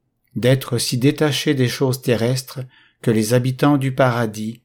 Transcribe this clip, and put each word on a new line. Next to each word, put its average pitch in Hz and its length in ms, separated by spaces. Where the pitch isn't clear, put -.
d'être 123 420
si 123 200
détaché 147 560
des 127 140
choses 127 320
terrestres 123 600
que 123 80
les 110 240
habitants 131 420
du 135 160
paradis 117 720